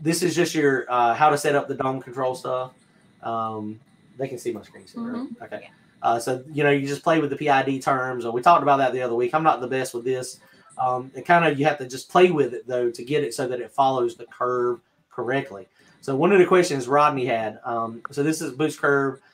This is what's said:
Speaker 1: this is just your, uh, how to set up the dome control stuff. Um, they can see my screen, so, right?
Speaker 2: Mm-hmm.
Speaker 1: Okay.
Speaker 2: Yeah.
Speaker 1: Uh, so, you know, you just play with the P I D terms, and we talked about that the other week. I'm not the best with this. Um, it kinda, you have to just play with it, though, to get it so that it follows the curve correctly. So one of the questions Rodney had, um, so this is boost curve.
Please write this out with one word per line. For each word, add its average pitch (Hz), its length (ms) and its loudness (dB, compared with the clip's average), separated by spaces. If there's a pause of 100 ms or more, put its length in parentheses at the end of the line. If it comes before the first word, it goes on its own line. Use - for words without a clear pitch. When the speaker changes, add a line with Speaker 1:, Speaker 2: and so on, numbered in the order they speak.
Speaker 1:
this 170 220 0
is 156 120 0
just 165 180 2
your, 139 360 2
uh, 120 240 2
how 151 160 6
to 147 80 2
set 143 180 0
up 139 140 0
the 135 60 -4
dome 131 260 -4
control 127 340 -4
stuff. 131 380 -6 (480)
Um, 110 580 -6 (380)
they 135 100 -6
can 123 100 -10
see 120 140 -6
my 104 100 -8
screen, - 260 -20
so, 233 140 -12
right? 240 140 -8
Speaker 2:
Mm-hmm. - 280 -12
Speaker 1:
Okay. 208 200 -12
Speaker 2:
Yeah. - 60 -20 (320)
Speaker 1:
Uh, 117 180 0
so, 127 320 -6
you 147 140 0
know, 143 40 6
you 139 160 2
just 139 180 -6
play 160 160 2
with 147 100 -2
the 135 60 -4
P 147 140 -2
I 135 140 4
D 135 160 -4
terms, 127 460 -2
and 117 80 -4
we 123 80 -2
talked 170 220 6
about 139 140 4
that 135 140 2
the 127 100 -4
other 117 140 -2
week. 123 180 0
I'm 156 100 0
not 147 180 2
the 127 60 -6
best 131 260 -4
with 120 100 -8
this. 127 360 -6 (380)
Um, 127 380 -2
it 127 100 -12
kinda, 170 280 4
you 139 120 0
have 147 120 2
to 127 100 -10
just 131 220 -14
play 180 220 6
with 135 220 0
it, 120 140 -12
though, 123 220 0
to 123 140 -10
get 143 200 -2
it - 100 -6
so 127 140 -4
that 123 140 -6
it 120 100 -12
follows 123 440 0
the - 100 -18
curve 123 560 -2 (280)
correctly. 117 580 -6 (340)
So 135 140 -4
one 175 180 4
of 190 60 8
the 175 60 10
questions 160 420 2
Rodney 143 380 4
had, 110 380 -2
um, 117 380 -6 (100)
so 143 120 -2
this 160 180 0
is 143 100 -6
boost 147 300 -4
curve. 139 400 0 (120)